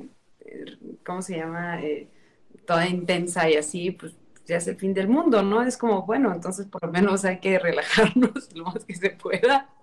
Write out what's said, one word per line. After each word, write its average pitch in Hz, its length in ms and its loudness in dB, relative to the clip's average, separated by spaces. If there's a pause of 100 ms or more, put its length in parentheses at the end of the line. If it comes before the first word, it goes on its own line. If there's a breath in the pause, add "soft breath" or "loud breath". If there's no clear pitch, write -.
(400)
eh, - 380 -18 (260)
¿cómo 180 180 -8
se 180 160 -8
llama? 170 440 -8
Eh, 151 260 -6 (580 soft breath)
toda 170 220 2
intensa 175 640 0
y 151 60 6
así, 175 360 -2
pues 160 240 -16 (300)
ya 170 120 -2
es 170 100 -4
el 190 80 -6
fin 190 180 -2
del 190 140 0
mundo, 262 340 4
¿no?". 202 200 2
Es 247 140 -2
como, 208 300 0
bueno, 233 280 2
entonces 185 320 -8
por - 200 -10
lo 170 60 -6
menos 190 320 2
hay 185 160 0
que 190 180 2
relajarnos 185 760 2
<laughs> - 240 -12
lo 165 100 -12
más 185 180 -8
que 185 120 -12
se 180 140 -2
pueda, 240 580 0 (140)